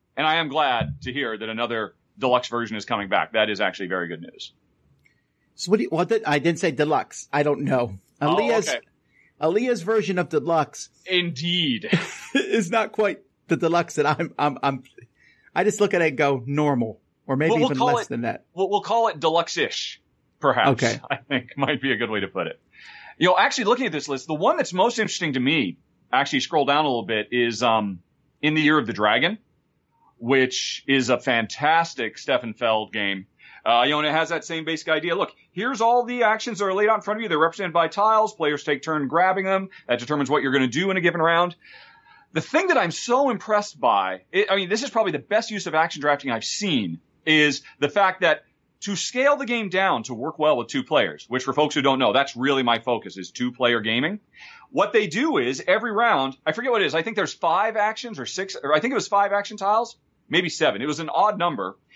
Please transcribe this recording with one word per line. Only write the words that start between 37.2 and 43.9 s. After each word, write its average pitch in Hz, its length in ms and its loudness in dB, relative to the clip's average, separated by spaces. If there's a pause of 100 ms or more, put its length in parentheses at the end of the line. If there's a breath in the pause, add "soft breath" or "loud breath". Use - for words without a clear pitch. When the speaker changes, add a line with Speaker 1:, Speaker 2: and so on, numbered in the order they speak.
Speaker 1:
you. 208 60 -6
They're 160 100 2
represented 165 340 0
by 165 140 2
tiles. 214 480 2
Players 147 280 -2
take 147 200 -2
turn 151 240 -2
grabbing 185 380 2
them. 190 240 0 (180 loud breath)
That 120 120 0
determines 139 300 -2
what 139 140 2
you're 135 80 0
gonna 131 160 2
do 170 240 -2
in 190 60 0
a 180 40 -2
given 170 200 2
round. 170 340 2 (760 loud breath)
The 160 80 -2
thing 359 260 0
that 330 100 4
I'm 175 140 2
so 262 400 0
impressed 170 480 -2
by, 95 420 2 (100)